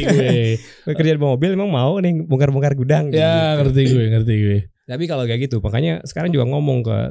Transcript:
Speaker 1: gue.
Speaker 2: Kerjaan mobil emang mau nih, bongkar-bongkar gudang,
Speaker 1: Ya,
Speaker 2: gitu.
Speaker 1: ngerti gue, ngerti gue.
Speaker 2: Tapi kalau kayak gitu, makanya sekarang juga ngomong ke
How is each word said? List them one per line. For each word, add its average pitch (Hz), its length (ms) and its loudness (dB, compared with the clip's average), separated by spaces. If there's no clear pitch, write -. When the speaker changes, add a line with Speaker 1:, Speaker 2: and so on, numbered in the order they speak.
Speaker 1:
gue. 131 300 2
Speaker 2:
Kerjaan 156 300 0
mobil 143 320 0
emang 190 160 -2
mau 180 300 0
nih, 175 240 0
bongkar-bongkar 139 520 0
gudang, 143 360 0
Speaker 1:
Ya, 156 100 0
Speaker 2:
gitu. 143 140 2
Speaker 1:
ngerti 135 220 2
gue, 127 200 4
ngerti 113 280 2
gue. 101 220 2
Speaker 2:
Tapi 139 220 -8
kalau 151 180 -4
kayak 120 200 -2
gitu, 127 160 -2
makanya 113 420 -2
sekarang 165 280 -6
juga 147 160 2
ngomong 139 360 -2
ke 113 140 -2